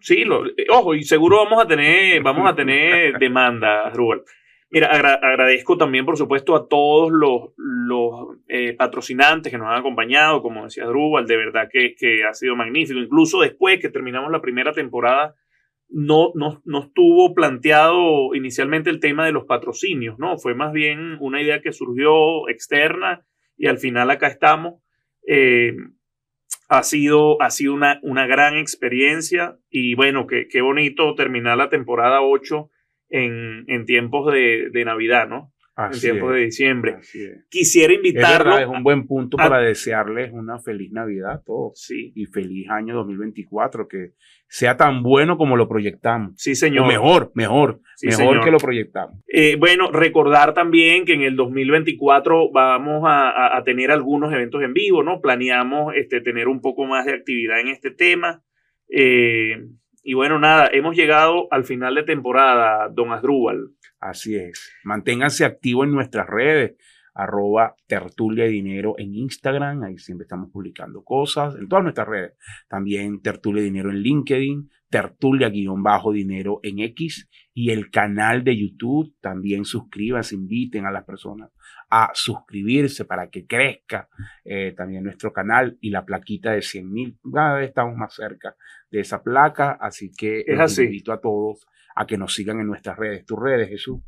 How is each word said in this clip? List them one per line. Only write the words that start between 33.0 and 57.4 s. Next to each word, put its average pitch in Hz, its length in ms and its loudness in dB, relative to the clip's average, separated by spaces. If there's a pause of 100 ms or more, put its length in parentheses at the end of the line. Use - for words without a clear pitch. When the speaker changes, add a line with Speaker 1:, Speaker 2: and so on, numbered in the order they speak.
Speaker 1:
en, 117 580 -6
en 120 200 -6
tiempos 123 460 0
de, 117 380 2
de 120 140 -2
Navidad, 113 440 0
¿no? - 240 -14 (220)
Speaker 2:
Así 117 320 -6
Speaker 1:
En 120 60 0
tiempos 110 180 -2
Speaker 2:
es. 127 60 0
Speaker 1:
de 123 80 0
diciembre. 117 540 -2
Speaker 2:
Así - 260 -18
es. 98 240 -20
Speaker 1:
Quisiera 165 440 4
Speaker 2:
Es 202 80 4
verdad, 190 60 0
Speaker 1:
invitarlo 165 520 4
Speaker 2:
es 131 80 0
un 127 160 -6
buen 135 240 2
punto 131 340 -4
Speaker 1:
a - 80 6
Speaker 2:
para 131 120 4
desearles 113 720 -2
una 117 300 -12
feliz 98 320 -10
Navidad 104 400 -8
a 156 100 -12
todos. 117 380 -10
Speaker 1:
Sí. 120 340 -12
Speaker 2:
Y 104 120 -10
feliz 95 420 -10
año 110 260 -6
dos 113 120 -4
mil 98 100 -10
veinticuatro, 107 720 -8
que 92 220 -14 (360)
sea - 300 -2
tan 139 260 2
bueno 143 360 2
como 139 180 2
lo 117 120 2
proyectamos. 107 680 -4
Speaker 1:
Sí, - 180 -4
señor. 139 300 2
Speaker 2:
O - 40 4
mejor, 139 460 4
mejor, 120 460 2 (160)
Speaker 1:
Sí, - 120 -4
Speaker 2:
mejor 113 180 4
Speaker 1:
señor. 139 180 4
Speaker 2:
que 123 60 4
lo 156 80 6
proyectamos. 110 680 -6
Speaker 1:
Eh, 151 300 4
bueno, 175 340 4
recordar 151 600 4
también 170 540 4
que 170 80 4
en 143 80 0
el 135 120 0
dos 127 160 0
mil 135 200 -2
veinticuatro 151 840 2
vamos 135 540 2
a, 143 240 4
a, 123 260 2
a 123 80 -4
tener 127 260 0
algunos 147 440 0
eventos 123 280 -4
en 127 120 -4
vivo, 185 280 2
¿no? 143 180 -2
Planeamos, 127 760 0
este, 123 240 -2
tener 117 260 -4
un 131 140 -2
poco 135 240 -4
más 131 220 -2
de 139 80 -2
actividad 117 440 -4